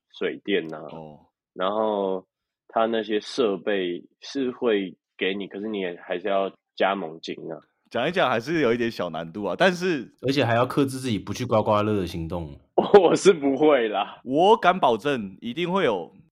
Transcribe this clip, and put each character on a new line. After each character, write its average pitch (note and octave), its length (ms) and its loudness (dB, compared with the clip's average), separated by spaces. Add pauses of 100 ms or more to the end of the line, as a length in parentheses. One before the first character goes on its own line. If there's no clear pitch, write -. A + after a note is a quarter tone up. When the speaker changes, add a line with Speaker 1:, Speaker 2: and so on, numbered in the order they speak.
(180)
Speaker 1:
水 D#2 240 -6
电 E2 320 -4
啊， D#2 60 -12 (140)
Speaker 2:
哦。 D#2 260 -16 (340)
Speaker 1:
然 F#2 160 -2
后 G2+ 560 -2 (480)
他 A2+ 120 2
那 A2+ 180 -2
些 G#2 160 -2
设 G#2 380 -2
备 F2+ 440 -4 (200)
是 C3+ 280 -6
会 G#2 460 -2 (220)
给 F#2+ 160 -2
你， G2+ 120 -8
可 F#2 140 -12
是 G#2 80 -8
你 G#2+ 120 -6
也 F2 220 -6
还 F2+ 160 -6
是 F#2 120 -6
要 G2 200 0 (280)
加 G2 180 2
盟 E2 240 -8
金 - 160 -10 (160)
啊。 D#2 80 -12 (300)
Speaker 2:
讲 A#2+ 180 -2
一 F3 60 -4
讲 E3 160 2
还 A#2 100 0
是 D3+ 220 -2
有 A#2 120 4
一 B2 40 0
点 A#2 120 -2
小 F#2 200 -6
难 E2 200 -8
度 G2+ 140 -8
啊， F2+ 140 -4
但 F#3 160 4
是 E3+ 480 -6
Speaker 3:
而 B2+ 100 0
且 C#3 140 2
还 A#2 100 2
要 A#2+ 100 4
克 C3+ 200 0
制 B2+ 120 -4
自 C3 120 -6
己 G2+ 100 0
不 F#2+ 140 -8
去 A#2+ 100 -6
刮 A#2 180 2
刮 G#2 220 2
乐 G#2+ 160 0
的 F2+ 80 -2
行 E2 220 -8
动。 E2 280 -8 (180)
Speaker 1:
<laughs> F#3+ 280 8
我 E3 100 4
是 F#3 200 6
不 C#3 240 0
会 C#3 320 4
啦。 G2+ 340 -4
Speaker 2:
我 E3 320 4
敢 F#3 240 4
保 C#3 160 4
证 A2 460 -4
一 A#2+ 120 -8
定 E3 160 -4
会 F#3+ 140 0
有， G2+ 300 -2 (180)